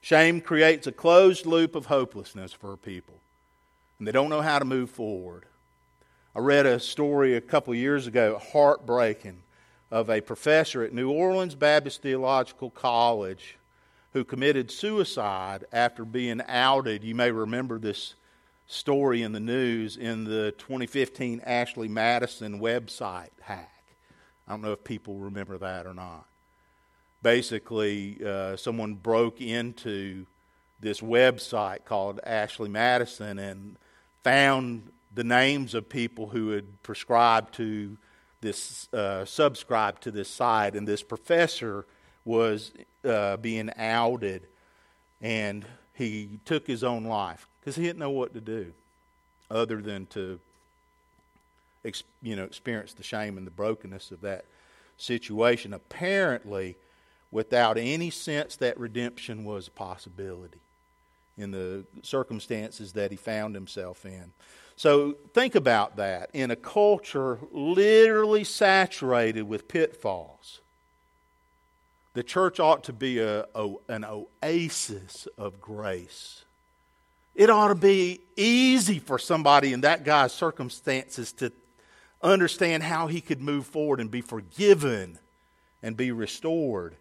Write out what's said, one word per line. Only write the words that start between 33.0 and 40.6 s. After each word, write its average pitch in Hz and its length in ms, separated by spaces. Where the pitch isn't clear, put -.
and 98 380
found 131 680
the 120 100
names 127 500
of 107 140
people 117 400
who 107 220
had 101 320
prescribed 113 720
to 107 420
this, - 540
uh, 98 320
subscribed 117 760
to 120 80
this 101 180
site, 110 460